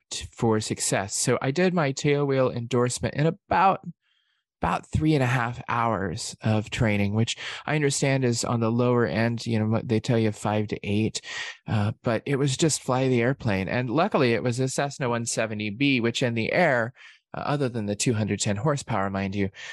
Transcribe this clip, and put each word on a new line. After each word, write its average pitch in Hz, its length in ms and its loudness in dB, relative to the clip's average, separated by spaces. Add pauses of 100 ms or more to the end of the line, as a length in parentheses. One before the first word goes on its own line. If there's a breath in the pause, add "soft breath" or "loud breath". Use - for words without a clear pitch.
(120)
t-, - 220 -10
for 110 260 2
success. 110 560 -4
So 123 260 0
I 135 100 -2
did 175 220 2
my 143 200 0
tailwheel 139 600 2
endorsement 120 640 -2
in 147 100 2
about, 180 640 2 (720)
about - 240 -2
three 156 280 2
and 135 100 4
a 123 40 2
half 123 420 -2
hours 113 720 -2
of 107 280 2
training, 101 440 2
which 113 240 0 (280 loud breath)
I 147 100 -2
understand 139 500 2
is 120 180 0
on 120 160 0
the 113 100 2
lower 120 360 4
end. 113 400 0
You 113 140 0
know, 110 220 2
they 110 200 0
tell 117 180 2
you 107 140 2
five 107 340 -2
to - 160 -4
eight, 101 380 -2 (480 loud breath)
uh, 107 240 0 (100)
but 113 220 0
it 143 100 -2
was 135 220 0
just - 260 0
fly 131 240 0
the 123 140 4
airplane. 107 480 0
And 127 200 -2
luckily 147 440 2
it 87 100 -2
was 123 160 -2
a 131 80 0
Cessna 139 400 -4
one 117 180 -2
seventy 107 440 -4
B, 127 320 2
which 117 200 0
in 120 120 0
the 113 180 -2
air, 127 400 2 (400 loud breath)
uh, - 100 -8
other 143 280 -2
than 113 160 -6
the 101 100 -2
two 120 200 0
hundred 101 240 0
ten 104 160 -2
horsepower, 113 560 -2
mind 98 240 -4
you, 101 120 0 (240 loud breath)